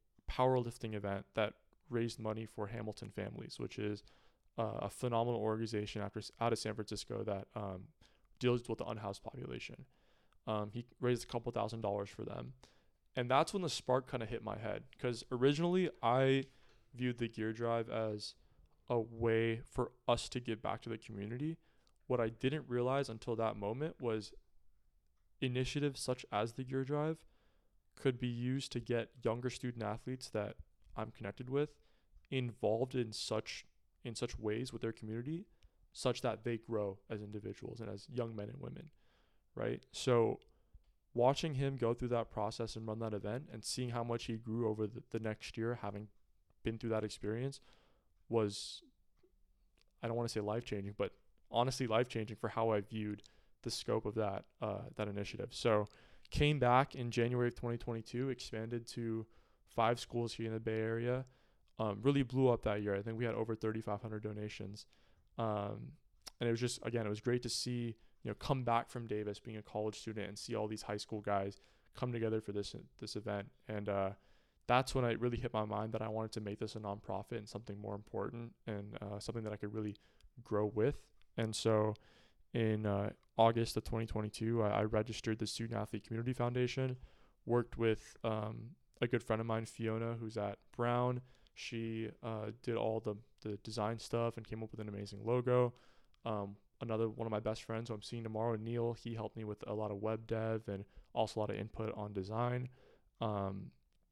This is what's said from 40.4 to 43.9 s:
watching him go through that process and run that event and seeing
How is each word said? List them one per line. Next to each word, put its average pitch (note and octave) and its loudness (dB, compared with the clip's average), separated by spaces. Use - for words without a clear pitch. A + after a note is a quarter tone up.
watching C3+ 4
him C#3 0
go A#2+ 2
through B2 -2
that A#2 0
process A2 -2
and A2+ -8
run A2 -4
that A2+ -2
event G#2+ -4
and A2+ -10
seeing B2+ -2